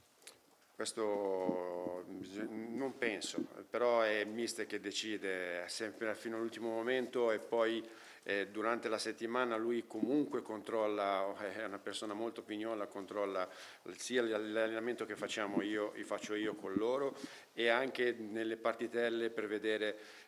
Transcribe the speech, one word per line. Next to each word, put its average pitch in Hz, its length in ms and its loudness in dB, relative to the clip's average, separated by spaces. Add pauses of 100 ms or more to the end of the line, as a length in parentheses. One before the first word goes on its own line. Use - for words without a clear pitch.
(760)
Questo 92 1300 0
bisog-, 95 460 -6
non 117 480 -4
penso, 110 440 0 (240)
però 117 340 6
è 107 180 4
il 104 80 0
mister 110 400 -2
che 104 120 -2
decide 92 880 -2
sempre 110 460 -2
fino 113 220 -4
all'ultimo 113 340 -2
momento 120 600 4
e 107 80 2
poi, 113 440 2 (380)
eh, 98 280 2
durante 110 380 2
la 110 120 2
settimana 117 580 0
lui 117 300 0
comunque 123 560 2
controlla, 104 920 2
è 104 300 -4
una 98 140 -6
persona 104 340 -4
molto 113 300 -4
pignola, 107 420 -4
controlla 98 640 -2 (460)
sia 123 260 2
l'allenamento 110 840 0
che 104 80 -4
facciamo 101 480 0
io, 107 300 0 (100)
faccio 104 320 -2
io 107 180 0
con 98 200 -6
loro 123 440 2 (360)
e 117 160 4
anche 123 420 4
nelle 110 460 -2
partitelle 117 720 0
per 107 160 -2
vedere 107 500 0 (300)